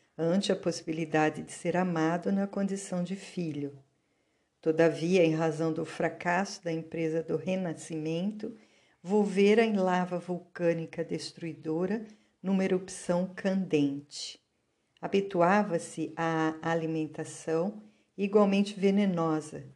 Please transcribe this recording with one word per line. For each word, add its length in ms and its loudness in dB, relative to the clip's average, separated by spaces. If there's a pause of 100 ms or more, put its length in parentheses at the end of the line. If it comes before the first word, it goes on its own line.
(180)
ante 360 2
a 20 2
possibilidade 840 0
de 100 -12
ser 240 -4
amado 560 0
na 160 2
condição 560 -4
de 100 -4
filho. 640 -6 (840)
Todavia, 640 4
em 100 4
razão 380 0
do 100 -4
fracasso 800 -2
da 80 -4
empresa 500 -2
do 140 -4
renascimento, 1200 -4 (480)
volvera 600 4
em 100 0
lava 420 2
vulcânica 880 -2
destruidora 1000 -4 (360)
numa 220 0
erupção 720 -2
candente. 1040 -2 (600)
Habituava-se 1120 2
à 460 0
alimentação 1200 -2 (340)
igualmente 640 4
venenosa 840 2 (100)